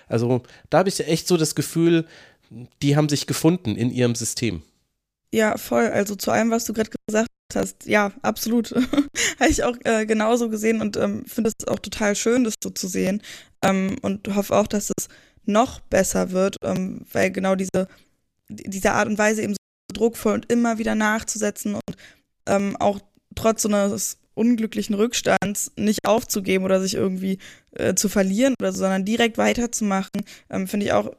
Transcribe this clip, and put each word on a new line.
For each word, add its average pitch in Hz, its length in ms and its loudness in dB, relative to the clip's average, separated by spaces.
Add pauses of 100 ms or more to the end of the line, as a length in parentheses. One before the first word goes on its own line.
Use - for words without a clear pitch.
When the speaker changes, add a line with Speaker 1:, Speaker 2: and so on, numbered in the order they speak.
Speaker 1:
Also 120 340 2 (280)
da 147 80 4
hab 185 100 4
ich 165 180 -4
echt 160 220 0
so 180 80 4
das 156 180 0
Gefühl, 165 520 2 (760)
die 143 140 4
haben 151 120 4
sich 143 180 0
gefunden 160 500 2
in 120 140 0
ihrem 120 260 2
System. 110 460 -4 (680)
Speaker 2:
Ja, 220 240 2
voll. 233 300 0
Also 208 300 0
zu 208 140 -4
allem, 226 200 2
was 226 140 0
du - 80 -6
grad 220 180 -2 (180)
gesagt 214 200 2 (260)
hast. 196 320 -4
Ja, 208 260 2 (100)
absolut. 220 500 -2
<laughs> 285 680 0
Habe 269 100 4
ich - 120 0
auch, 247 220 -2
äh, 220 220 2
genauso 220 420 2
gesehen 220 320 0
und, 208 160 -2
ähm, 208 300 -2
finde 220 300 0
es - 120 -8
auch 208 100 0
total 208 380 -2
schön, 247 280 2
das 220 180 -2
so 190 80 -8
zu 185 180 -6
sehen. 185 340 0 (400)
Ähm, 190 400 2
und 196 320 -4
hoffe 202 220 0
auch, 208 100 4
dass - 300 -4
es - 120 -8 (360)
noch 214 360 2
besser 185 520 0
wird, 190 300 0
ähm, 185 400 -4 (100)
weil 190 180 2
genau 190 240 0
diese, 190 340 -2 (600)
diese 202 440 -2
Art - 160 2
und 214 100 -2
Weise 214 240 2
eben 208 120 -2
so 190 40 -10 (340)
druckvoll 220 420 0
und 220 160 -4
immer 233 280 2
wieder 220 160 -2
nachzusetzen 214 800 -2
und, - 220 -8 (500)
ähm, 196 300 0
auch 202 240 0 (340)
trotz 226 280 0
so 220 60 0
eines 202 500 0 (160)
unglücklichen 220 600 0
Rückstands 202 840 0
nicht 214 280 0
aufzugeben 190 600 0
oder 190 160 4
sich 190 140 -2
irgendwie, 190 440 0 (340)
äh, - 220 0
zu 202 140 0
verlieren 208 520 2
oder 190 120 0
so, 190 60 -6
sondern 190 260 0
direkt 226 340 0
weiterzumachen, 208 840 0 (280)
ähm, 190 160 -4
finde 202 200 -2
ich - 60 2
auch 208 260 2